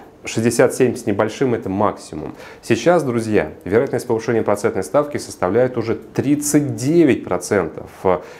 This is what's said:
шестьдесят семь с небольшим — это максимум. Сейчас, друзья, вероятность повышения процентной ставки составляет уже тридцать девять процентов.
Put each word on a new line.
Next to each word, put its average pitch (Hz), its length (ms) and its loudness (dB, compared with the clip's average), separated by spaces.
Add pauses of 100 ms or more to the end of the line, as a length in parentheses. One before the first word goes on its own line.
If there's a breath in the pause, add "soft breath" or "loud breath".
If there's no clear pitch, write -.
(240)
шестьдесят 120 480 2
семь 120 220 2
с - 100 -12
небольшим — 110 500 -2
это 110 140 -6
максимум. 95 680 -4 (260 loud breath)
Сейчас, 165 400 2
друзья, 110 460 0 (160)
вероятность 117 420 0
повышения 113 360 0
процентной 104 420 0
ставки - 320 0
составляет 120 600 0
уже 110 200 -2
тридцать 143 800 0
девять 135 480 4
процентов. 90 640 -2 (500 loud breath)